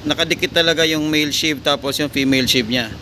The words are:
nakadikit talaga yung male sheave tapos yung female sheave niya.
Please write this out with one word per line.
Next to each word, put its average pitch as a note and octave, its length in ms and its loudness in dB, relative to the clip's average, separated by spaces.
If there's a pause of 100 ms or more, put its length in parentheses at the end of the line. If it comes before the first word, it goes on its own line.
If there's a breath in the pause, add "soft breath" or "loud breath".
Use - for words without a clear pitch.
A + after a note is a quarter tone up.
nakadikit E3 480 -2
talaga E3 320 2
yung D#3 240 0
male D3+ 240 0
sheave D3+ 240 0
tapos C#3 400 -2
yung D3 100 -2
female C3 380 2
sheave A#2 240 2
niya. A#2 320 -2